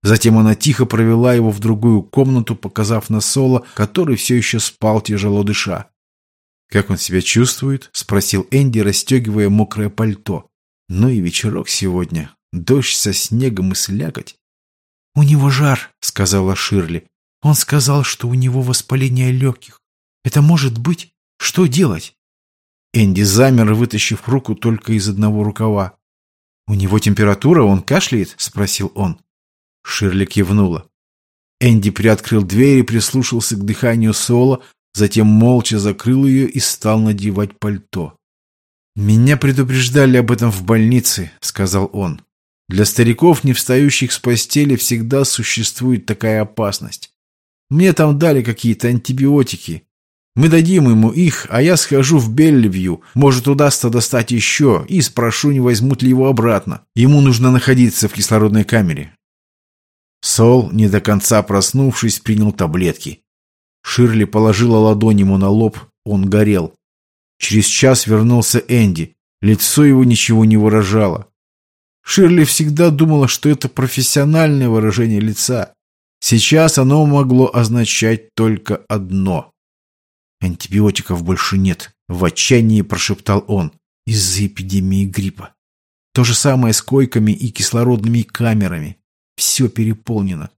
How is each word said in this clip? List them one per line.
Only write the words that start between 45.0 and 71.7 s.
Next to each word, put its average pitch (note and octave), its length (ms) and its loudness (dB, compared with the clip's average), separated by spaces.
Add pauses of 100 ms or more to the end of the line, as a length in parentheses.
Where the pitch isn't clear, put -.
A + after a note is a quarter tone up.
существует A#2 840 -4
такая A2 360 -2
опасность. - 720 -8 (580)
Мне E3+ 240 2
там D3+ 260 2
дали D3 240 2
какие-то A#2 460 -2
антибиотики. C3 920 -2 (520)
Мы D3 140 4
дадим E3 400 4
ему A2 220 4
их, E3+ 380 0
а A#2 120 0
я E3 160 2
схожу C#3+ 420 2
в A2+ 100 -2
Белливью, A2 720 2 (120)
может, C3 340 2
удастся C#3 420 0
достать A#2 420 -2
ещё, A2+ 580 0
и F#3 120 0
спрошу, A#2 500 -2
не C3+ 100 0
возьмут B2 420 0
ли B2+ 60 4
его C3 180 2
обратно. A2+ 540 -2 (120)
Ему C#3 280 4
нужно B2+ 300 4
находиться B2+ 580 2
в - 40 -8
кислородной G#2+ 520 0
камере». E2 480 -2 (1080)
Сол, A#2 500 2
не A2 180 2
до G2+ 120 0
конца G#2 420 0
проснувшись, A2+ 760 -2
принял G#2 320 0
таблетки. E2+ 720 -4 (600)
Ширли A2+ 420 2
положила A2 520 2
ладонь G#2+ 440 4
ему G2 160 2
на G2 120 2
лоб, G#2+ 280 0 (280)
он G2 240 -2
горел. G#2 440 0 (640)
Через G#2 260 0
час C3 420 2
вернулся A2+ 600 2
Энди. F#2+ 480 0 (260)
Лицо A2 440 2
его C3+ 180 6
ничего A#2 420 2
не A2 120 4
выражало. G#2 720 0 (760)